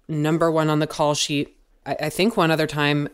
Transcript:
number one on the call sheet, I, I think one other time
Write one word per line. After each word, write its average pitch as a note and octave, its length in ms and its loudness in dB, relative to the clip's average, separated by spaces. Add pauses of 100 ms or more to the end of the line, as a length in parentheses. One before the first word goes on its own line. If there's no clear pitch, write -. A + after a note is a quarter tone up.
number D#3 440 0
one D#3 200 2
on D3+ 80 2
the D3+ 80 0
call D3 260 0
sheet, D3 420 -4 (300)
I, C#3 160 -4
I D#3 80 -4
think G3 260 0
one E3 140 4
other D#3 180 2
time D3 460 0